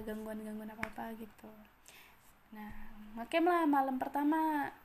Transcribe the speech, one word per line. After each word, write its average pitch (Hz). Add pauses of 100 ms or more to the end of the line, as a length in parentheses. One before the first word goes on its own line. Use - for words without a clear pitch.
gangguan-gangguan 214
apa-apa 226
gitu. 214 (1040)
Nah, 214 (460)
ngecamp 330
lah 339
malam 269
pertama 294 (140)